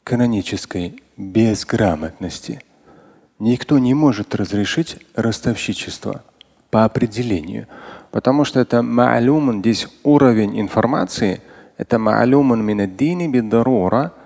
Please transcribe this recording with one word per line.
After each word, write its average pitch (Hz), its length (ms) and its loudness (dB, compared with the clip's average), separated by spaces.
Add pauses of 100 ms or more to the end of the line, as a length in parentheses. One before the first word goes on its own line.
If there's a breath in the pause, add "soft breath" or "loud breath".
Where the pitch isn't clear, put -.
канонической 104 1000 -4 (140)
безграмотности. 98 1500 -2 (800 soft breath)
Никто 123 400 2
не 127 140 2
может 123 420 0
разрешить 104 680 -4 (120)
ростовщичество - 1080 -4 (480)
по 110 140 4
определению, 110 840 -4 (460 loud breath)
потому 139 320 2
что 131 160 0
это 120 220 2
маалюмун, 120 760 2
здесь 104 300 0 (160)
уровень 120 560 4
информации – 107 840 -2 (340 loud breath)
это - 220 0
маалюмун 117 640 4
минаддини 107 640 -2
биддарура, 117 840 0 (140 loud breath)